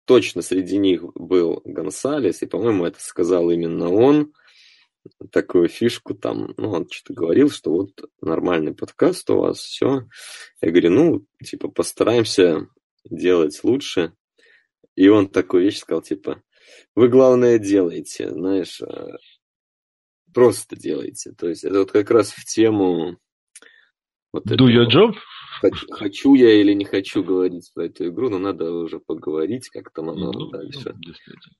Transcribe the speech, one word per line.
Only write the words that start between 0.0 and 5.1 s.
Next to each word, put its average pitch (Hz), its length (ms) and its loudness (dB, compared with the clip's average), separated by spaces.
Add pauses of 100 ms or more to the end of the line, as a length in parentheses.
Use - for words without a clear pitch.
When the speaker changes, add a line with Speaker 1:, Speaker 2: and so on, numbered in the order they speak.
Speaker 1:
точно 107 360 2
среди 92 360 -4
них 90 260 0 (100)
был 85 500 -2
Гонсалес, 90 800 -6
и, - 40 -8
по-моему, 95 380 -2
это - 160 -8
сказал 87 500 -2
именно 85 400 -2
он, 143 420 2 (960)